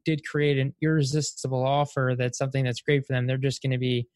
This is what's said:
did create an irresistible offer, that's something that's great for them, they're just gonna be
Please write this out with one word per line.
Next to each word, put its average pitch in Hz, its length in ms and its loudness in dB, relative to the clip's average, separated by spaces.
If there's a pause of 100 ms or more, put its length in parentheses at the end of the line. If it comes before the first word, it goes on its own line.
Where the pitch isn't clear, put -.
did 156 200 -2
create 147 340 0
an 135 220 -2
irresistible 143 840 0
offer, 139 520 0
that's 123 200 -2
something 135 280 -2
that's 123 160 -2
great 143 240 2
for 131 80 -4
them, 123 140 0
they're 131 100 0
just 135 260 -2
gonna 127 160 0
be 123 360 0